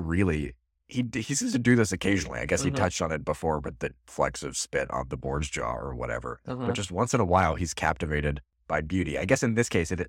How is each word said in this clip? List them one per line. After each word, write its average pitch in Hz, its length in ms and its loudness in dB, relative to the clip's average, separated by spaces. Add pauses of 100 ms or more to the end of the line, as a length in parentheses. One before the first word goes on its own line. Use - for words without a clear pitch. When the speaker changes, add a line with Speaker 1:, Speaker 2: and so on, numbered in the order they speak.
Speaker 1:
really, 80 480 0 (340)
he 127 140 -2
d-, 123 200 -4
he 143 120 -4
seems 233 180 -2
to 226 60 2
do 120 180 6
this 110 160 4
occasionally. 90 480 0
I 65 60 -4
guess 85 160 2
he 92 80 2
Speaker 2:
Mm-hmm. 69 60 0
Speaker 1:
touched 92 260 0
on 80 100 0
it 78 120 -4
before, 78 360 0
but - 200 -8
the 69 100 -4 (160)
flex 71 360 -2
of 67 140 -6
spit 67 340 -2
on 64 180 -4
the 64 80 -6
boar's 67 320 -4
jaw 60 260 -4
or 65 200 -8
whatever. 120 540 -6
Speaker 2:
Mm-hmm. 127 180 -6
Speaker 1:
But 120 80 0
just 101 160 -4
once 101 240 0
in 123 60 6
a 107 40 4
while, 87 300 6
he's 85 200 -4
captivated 76 680 0 (260)
by 78 140 0
beauty. 78 380 -2
I 76 60 -2
guess 131 180 4
in 117 120 2
this 117 140 2
case, 82 240 0
it, 87 160 -2